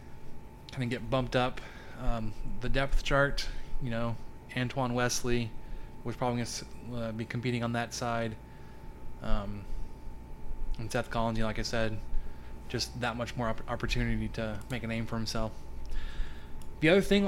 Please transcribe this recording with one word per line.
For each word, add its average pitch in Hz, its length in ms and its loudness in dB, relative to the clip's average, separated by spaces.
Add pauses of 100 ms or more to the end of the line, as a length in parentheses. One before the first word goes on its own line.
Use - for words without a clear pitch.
(720)
kinda 131 160 -2
get 113 240 -4
bumped 127 260 2
up. 123 240 2 (420)
Um, 117 300 4 (280)
the 127 80 2
depth 139 340 6
chart, 139 460 4 (340)
you 127 80 0
know, 117 260 0 (400)
Antoine 123 380 0
Wesley 120 560 2 (540)
was 117 120 -2
probably 123 200 2
gonna 120 60 0
s-, - 220 -6 (300)
uh, 117 180 -4
be 113 120 -4
competing 120 400 0
on 117 80 0
that 117 200 -2
side. 117 440 -2 (840)
Um, 104 400 4 (1160)
and 113 140 -4
Seth 120 180 0
Collins, 113 280 2
you 113 40 6
know, 110 60 4
like 107 100 -2
I 113 40 0
said, 110 360 0 (720)
just - 340 -4
that 117 160 0
much 120 180 -4
more 120 120 2
opp-, 107 120 2 (100)
opportunity 117 580 2
to 107 300 -2 (120)
make 117 120 -2
a 113 40 -4
name 113 200 0
for 113 100 -2
himself. 110 360 0 (1300)
The 156 80 6
other 190 140 8
thing, 202 260 4